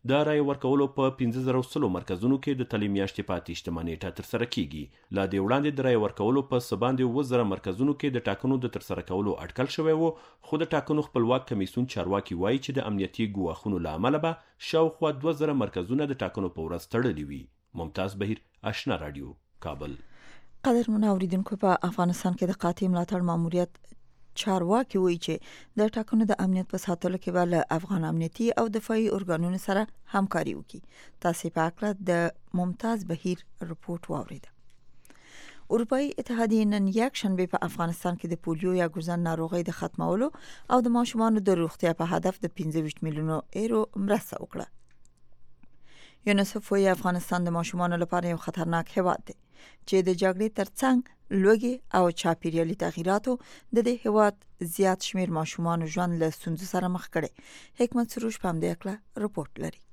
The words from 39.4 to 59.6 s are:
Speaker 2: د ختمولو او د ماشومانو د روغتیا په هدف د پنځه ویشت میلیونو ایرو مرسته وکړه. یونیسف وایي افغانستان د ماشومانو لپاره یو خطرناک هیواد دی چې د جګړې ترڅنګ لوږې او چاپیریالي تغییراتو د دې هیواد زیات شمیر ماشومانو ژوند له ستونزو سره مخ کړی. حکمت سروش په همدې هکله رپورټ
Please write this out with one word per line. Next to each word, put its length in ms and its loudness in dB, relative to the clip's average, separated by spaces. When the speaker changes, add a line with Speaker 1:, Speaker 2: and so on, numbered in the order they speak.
Speaker 2:
د 80 -4
ختمولو 600 -2
او 100 6
د 180 2
ماشومانو 420 2
د 220 4
روغتیا 300 0
په 240 0
هدف 240 2
د 180 -6
پنځه 180 -2
ویشت 260 -2
میلیونو 380 -2
ایرو 340 0
مرسته 460 0
وکړه. 240 -10
یونیسف 460 2
وایي 160 4
افغانستان 560 0
د 40 0
ماشومانو 480 0
لپاره 340 0
یو 140 -4
خطرناک 500 -2
هیواد 320 2
دی 80 -14
چې 100 2
د 40 2
جګړې 260 2
ترڅنګ 400 2
لوږې 320 6
او 160 6
چاپیریالي 640 0
تغییراتو 640 0
د 100 8
دې 80 2
هیواد 400 4
زیات 480 2
شمیر 220 0
ماشومانو 560 -2
ژوند 360 0
له 140 2
ستونزو 360 -6
سره 160 2
مخ 260 -4
کړی. 160 0
حکمت 300 2
سروش 300 -6
په 100 -2
همدې 140 -2
هکله 300 -4
رپورټ 420 -6